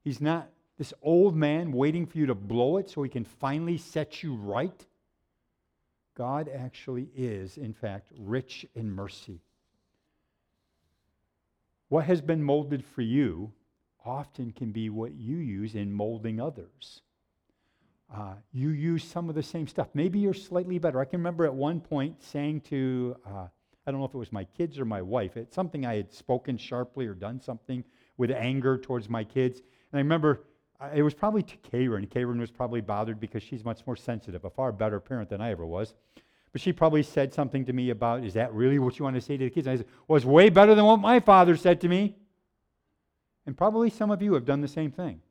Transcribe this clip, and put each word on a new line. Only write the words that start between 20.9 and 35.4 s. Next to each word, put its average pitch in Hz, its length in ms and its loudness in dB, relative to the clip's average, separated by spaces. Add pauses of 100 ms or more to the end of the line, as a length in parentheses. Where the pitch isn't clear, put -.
I 135 40 0
can 175 160 -6
remember 170 240 0
at 143 100 0
one 147 280 -2
point 147 400 -4
saying 147 400 -6
to, 127 540 -4 (100)
uh, 98 220 -12 (360)
I 139 60 -6
don't 135 100 -4
know 135 60 -4
if 131 80 -10
it 135 40 -8
was 113 140 -10
my 98 120 -6
kids 147 340 -6
or 135 60 -4
my 104 180 -4
wife, 98 340 -4
it's - 180 -12
something 160 300 -4
I 117 120 -4
had 101 160 -6
spoken 123 440 -4
sharply 123 500 -8
or 104 80 -8
done 104 260 -10
something 123 440 -10 (320)
with 123 140 0
anger 131 480 0
towards 120 300 -6
my 113 160 -4
kids. 127 360 -2
And - 340 -20
I 143 40 0
remember, 151 460 2 (360)
uh, 139 120 -14
it 143 100 2
was 151 120 2
probably 214 280 0
to - 160 -10
Karen. 117 480 -2
Karen 123 320 -2
was 117 120 -6
probably 120 300 -4
bothered 107 380 -4
because 110 240 -8
she's 113 220 -12
much 113 220 -8
more 123 100 -6
sensitive, 104 480 -10
a 92 60 -8
far 131 220 -4
better 104 280 -2
parent 113 300 -8
than 101 100 -6